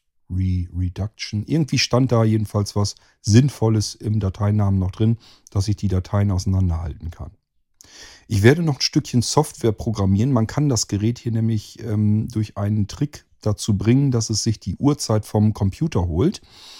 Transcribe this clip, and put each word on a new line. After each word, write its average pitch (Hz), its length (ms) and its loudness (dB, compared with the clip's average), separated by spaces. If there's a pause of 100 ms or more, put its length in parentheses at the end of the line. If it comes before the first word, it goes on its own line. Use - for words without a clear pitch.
(280)
Re-, 90 480 -2
Reduction. 98 720 -6
Irgendwie 143 320 -2
stand 127 320 0
da 117 140 4
jedenfalls 107 500 0
was 101 220 -2 (240)
Sinnvolles 113 760 2
im 107 240 -4
Dateinamen 101 600 0
noch 92 100 -2
drin, 110 280 0 (320)
dass 101 180 -2
ich 104 80 0
die 101 120 -4
Dateien 98 440 0
auseinanderhalten 82 800 -2
kann. - 180 -14 (1000)
Ich 101 120 2
werde 147 200 8
noch 156 140 0
ein - 60 -8
Stückchen - 400 0
Software - 500 0
programmieren. 104 580 0
Man 117 160 2
kann 147 220 -2
das 120 200 -2
Gerät 107 300 -2
hier 117 140 -6
nämlich, 113 500 -4
ähm, 107 460 0
durch 107 300 -4
einen 104 280 0
Trick - 380 -8 (160)
dazu 104 380 -2
bringen, 127 320 4
dass 117 180 -2
es 110 140 -2
sich 113 180 -2
die 95 160 -6
Uhrzeit 123 480 0
vom 107 300 2
Computer 98 520 -2
holt. 95 360 0 (380)